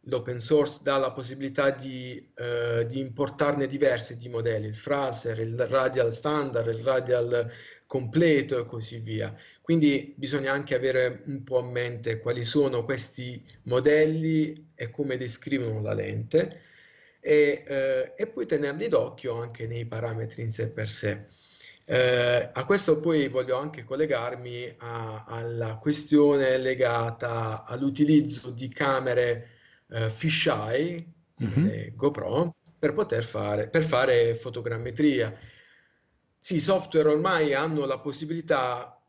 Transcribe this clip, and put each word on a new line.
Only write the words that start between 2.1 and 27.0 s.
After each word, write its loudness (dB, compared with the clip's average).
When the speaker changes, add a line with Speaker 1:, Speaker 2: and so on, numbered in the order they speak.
Speaker 1:
eh, 0
di -6
importarne -2
diversi 0
di -14
modelli, -2
il -8
Fraser, -4
il -2
radial 2
standard, -2
il -4
radial 2
completo 2
e -2
così -10
via. -6
Quindi 4
bisogna -2
anche -2
avere 0
un -8
po' 0
a 2
mente -4
quali -2
sono 2
questi -6
modelli 2
e -10
come -4
descrivono -4
la -4
lente, -2
e, 6
eh, 0
e -2
poi -6
tenerli -2
d'occhio 0
anche -8
nei -6
parametri -6
in -4
sé -4
per -6
sé. -4
Eh, 2
a -4
questo 4
poi 2
voglio 0
anche -8
collegarmi -4
a, -10
alla -4
questione 4
legata 0